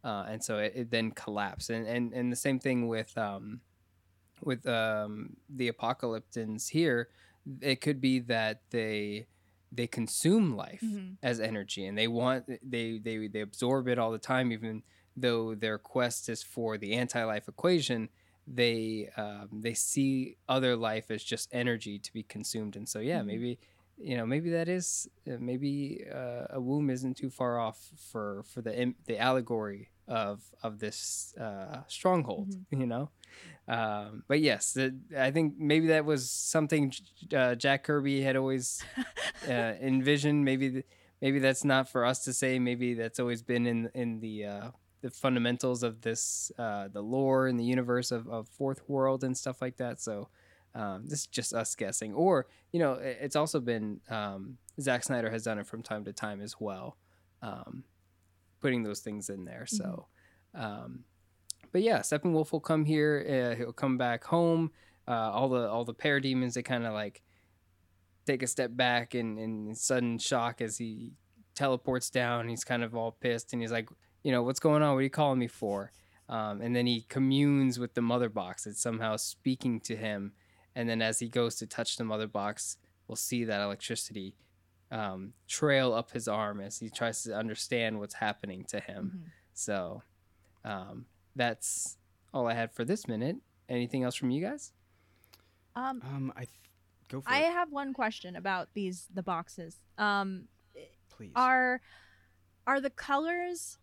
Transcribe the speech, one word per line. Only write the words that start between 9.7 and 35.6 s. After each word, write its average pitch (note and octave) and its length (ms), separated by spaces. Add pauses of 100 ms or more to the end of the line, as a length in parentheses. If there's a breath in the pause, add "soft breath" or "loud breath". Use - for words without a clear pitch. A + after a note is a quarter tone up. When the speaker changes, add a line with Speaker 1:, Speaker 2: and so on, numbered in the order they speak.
Speaker 1:
they A#2+ 160
consume D#3 720
life - 260
Speaker 2:
Mm-hmm. G3+ 300 (100)
Speaker 1:
as B2 160
energy, G#2+ 480
and G2 100
they A2+ 120
want, B2 400
they, A#2 500
they, A2 300
they G#2+ 120
absorb B2 460
it B2 120
all A2+ 120
the A2 80
time, B2+ 320
even A2 320 (340 soft breath)
though A#2 380
their G#2+ 240
quest - 500
is A2+ 140
for A2 360
the G#2 160
anti-life A#2 520
equation. C3 600 (380 soft breath)
They, A2+ 680
um, G#2 360
they A2 220
see C3+ 640 (120)
other C3 260
life A2 380
as G#2 100
just - 300
energy A#2 480
to - 120
be A2 120
consumed. G#2+ 500
And G#2 140
so, G#2+ 100
yeah, C3 200
Speaker 2:
Mm-hmm. G#2 80
Speaker 1:
maybe, A#2 320 (440 soft breath)
you C3 140
know, A#2 80
maybe D3 260
that E3 160
is, F3+ 420 (220)
uh, B2 80
maybe, C#3 720
uh, B2 400
a C3+ 100
womb C#3 280
isn't B2+ 300
too C3+ 100
far B2 300
off A2+ 340 (180)
for, G#2 340
for - 180
the A2 140
im-, B2 280
the A2 140
allegory A2+ 720 (180)
of, G#2 340 (200)
of G#2+ 160
this, - 580
uh, G#2 500
stronghold, F3+ 640
Speaker 2:
Mm-hmm. F#3 300
Speaker 1:
you B2+ 60
know? A#2+ 240 (580 loud breath)
Um, G#2+ 580
but D3 140
yes, C3 320
the, C3 240 (200)
I C3+ 140
think D3+ 280
maybe D#3 300